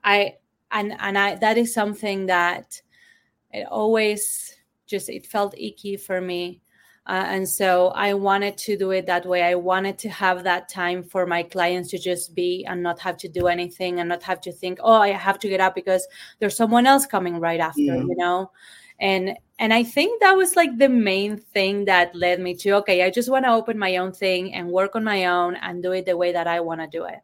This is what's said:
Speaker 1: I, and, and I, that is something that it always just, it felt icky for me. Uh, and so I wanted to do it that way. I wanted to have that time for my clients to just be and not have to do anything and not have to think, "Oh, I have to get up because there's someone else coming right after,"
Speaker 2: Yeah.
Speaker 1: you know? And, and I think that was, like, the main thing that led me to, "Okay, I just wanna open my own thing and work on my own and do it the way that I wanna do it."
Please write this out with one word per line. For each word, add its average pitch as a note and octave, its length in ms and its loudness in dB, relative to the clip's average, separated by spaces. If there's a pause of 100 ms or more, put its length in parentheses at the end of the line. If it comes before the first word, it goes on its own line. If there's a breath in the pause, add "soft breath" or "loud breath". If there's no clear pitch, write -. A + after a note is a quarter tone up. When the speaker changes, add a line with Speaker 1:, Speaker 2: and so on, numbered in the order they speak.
Speaker 1:
I, G3+ 320 2 (340)
and, G#3 300 -4
and G3 180 -2
I, G3+ 180 2
that A3 220 2
is A#3 160 0
something G#3 520 -2
that F3 540 0 (680 soft breath)
it - 180 -10
always G#3+ 880 0 (320)
just, G3 240 -6
it - 160 -12
felt G3+ 320 -2
icky G3+ 400 -10
for F#3+ 200 -6
me. F3+ 440 -8 (440 soft breath)
Uh, F#3 200 -2
and F#3+ 200 -4
so F3+ 420 4
I G3+ 260 0
wanted G3 420 0
to - 180 -4
do F#3+ 160 -2
it F#3 140 0
that F3+ 220 0
way. F3+ 160 2
I F3 120 4
wanted F#3 440 0
to - 100 -10
have F#3 360 0
that F3+ 260 -2
time F3+ 340 -4
for F3+ 220 -2
my E3+ 160 -2
clients F3 480 -2
to F#3 80 -8
just F3 360 -6
be F3+ 320 -4
and F3 160 -6
not F3 180 -4
have F3 180 -6
to F#3+ 100 -14
do F3 200 0
anything F3 520 -4
and E3+ 80 -4
not F3 140 -4
have F#3 200 -4
to F3+ 100 -12
think, F#3 300 -8
"Oh, A3+ 120 6
I G#3 160 6
have G3 300 0
to A3 80 -4
get F#3+ 120 0
up F#3 140 2
because F#3 340 -2 (300 loud breath)
there's G3+ 180 -2
someone A#3 300 4
else C4+ 180 6
coming F3+ 340 -2
right E3 220 0
after," D#3+ 220 -2
Speaker 2:
Yeah. C#3 140 2
Speaker 1:
you B2+ 200 -2
know? F3+ 340 0 (480 loud breath)
And, F#3+ 380 0 (220)
and A3 160 2
I A#3+ 100 4
think G4 380 0
that G4 160 8
was, F#4 180 2
like, D4 220 2
the C#4 100 6
main G#3 480 2
thing G3+ 480 -2
that F3 300 4
led F3+ 260 0
me F3+ 160 -6
to, G3+ 240 0
"Okay, F#3 240 2
I F#3+ 60 2
just A#3 180 -2
wanna C4 260 2
open A3+ 240 -2
my F#3 200 0
own F#3 140 -4
thing F#3 420 -2
and F3 160 -8
work F#3+ 260 0
on A3 80 -2
my G3+ 220 0
own F3+ 300 0
and F3 260 -10
do F#3 100 -2
it F#3 140 -4
the F3+ 100 0
way F3 160 0
that E3+ 140 -2
I E3+ 140 -2
wanna E3 280 -6
do E3 160 -8
it." - 200 -12